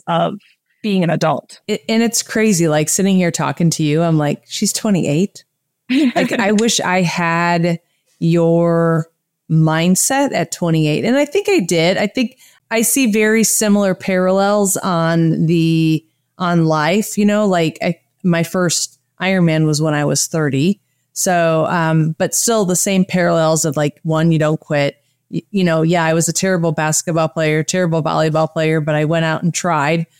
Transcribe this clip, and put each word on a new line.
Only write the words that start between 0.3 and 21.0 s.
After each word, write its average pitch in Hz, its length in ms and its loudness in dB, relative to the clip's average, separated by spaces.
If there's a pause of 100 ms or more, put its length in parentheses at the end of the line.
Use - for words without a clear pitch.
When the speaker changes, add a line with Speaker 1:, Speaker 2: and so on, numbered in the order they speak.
Speaker 1:
being 196 220 0
an 165 60 0
adult. 156 580 -4
Speaker 2:
It, 208 220 -4
and 226 120 2
it's 233 220 -2
crazy, 208 440 0
like, 151 220 0
sitting 196 280 2
here 175 140 2
talking 160 400 -2
to 160 120 -2
you, 151 180 0
I'm 165 160 2
like, 147 300 -2
"She's - 240 -4
twenty-eight." 175 720 -2 (720)
Like, 262 160 -2
Speaker 1:
<laughs> - 80 -4
Speaker 2:
I 202 140 0
wish 220 260 0
I 185 220 -2
had 170 800 -2 (400)
your 165 880 2 (440)
mindset 165 800 2
at 175 200 -4
twenty-eight. 160 500 0
And 240 140 0
I 294 80 2
think 403 240 -2
I 370 100 2
did. 175 380 0
I 208 100 0
think 233 300 -4 (340)
I 226 100 0
see 240 300 0
very 220 320 2
similar 202 500 2
parallels 190 840 0
on 165 680 0
the, 160 580 2 (340)
on 175 280 0
life, 160 520 0
you 208 80 2
know, 208 200 2
like, 175 360 0
I, 175 180 -4 (240)
my 170 200 0
first - 560 -4 (220)
Ironman 170 440 2
was 151 160 0
when 156 120 0
I 147 120 -2
was 147 220 -2
thirty. 151 520 -2 (380)